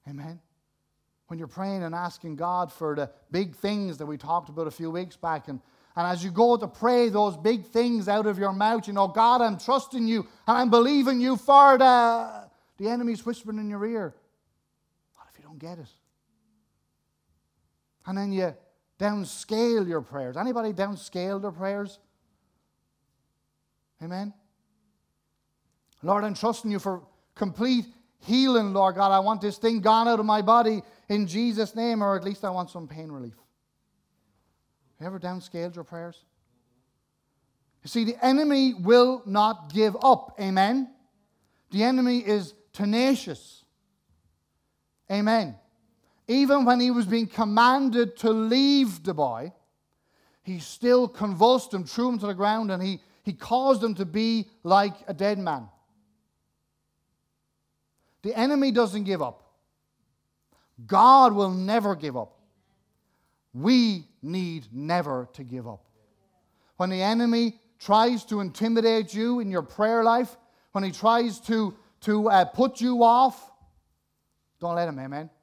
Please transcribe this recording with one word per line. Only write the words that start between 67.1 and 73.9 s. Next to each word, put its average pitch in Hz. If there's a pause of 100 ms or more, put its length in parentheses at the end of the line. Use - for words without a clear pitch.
tries 220
to 208
intimidate 220
you 240
in 202
your 180
prayer 226
life, 233 (360)
when 196
he 190
tries 226
to, 220 (260)
to, 214
uh, 185
put 247
you 240
off, 240 (1080)